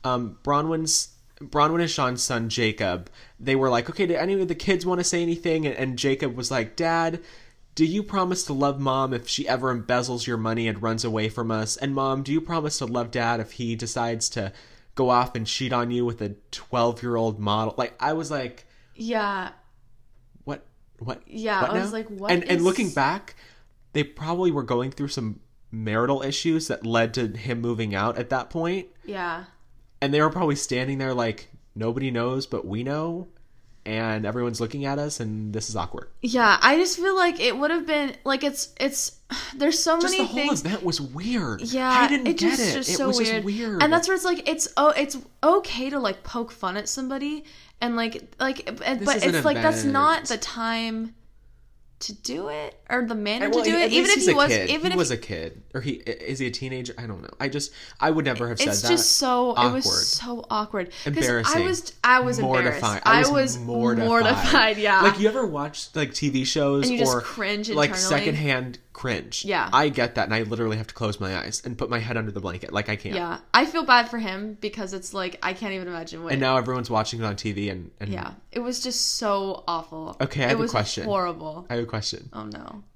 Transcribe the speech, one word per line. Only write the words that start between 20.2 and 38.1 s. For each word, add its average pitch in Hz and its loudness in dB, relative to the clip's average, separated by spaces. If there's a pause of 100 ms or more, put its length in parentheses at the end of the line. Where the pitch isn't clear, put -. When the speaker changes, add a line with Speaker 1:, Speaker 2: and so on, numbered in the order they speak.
Speaker 1:
"What? - -8 (340)
What? 113 -10
Speaker 2:
Yeah, 214 -2
Speaker 1:
What 185 0
Speaker 2:
I - -2
was 202 -4
Speaker 1:
now?" 226 -6
Speaker 2:
like, 220 -8
"What 202 -4
Speaker 1:
And, 175 4
and 180 2
Speaker 2:
is" 170 2
Speaker 1:
looking 185 2
back, 147 0 (580)
they 151 0
probably 170 0
were 143 -2
going 123 0
through 139 -4
some 110 -6 (320)
marital 113 0
issues 160 0
that - -4
led 113 2
to 120 0
him 113 -4
moving 113 -2
out 113 0
at 123 -4
that 127 -2
point. 180 -4 (160)
Speaker 2:
Yeah. 180 -8 (560)
Speaker 1:
And 139 0
they 151 4
were 156 6
probably 156 0
standing 131 -2
there 131 -2
like, 117 -2 (240)
"Nobody 120 -2
knows, 123 -2
but - -6
we 110 -4
know. 160 -4 (600)
And 110 -2
everyone's 117 -2
looking 120 -4
at 139 -2
us, 147 -4
and 107 -6
this 107 -4
is 104 -6
awkward." - -6 (120)
Speaker 2:
Yeah, 233 4
I 262 8
just 359 2
feel 370 2
like 349 2
it 233 2
would 285 0
have 330 0
been, 294 0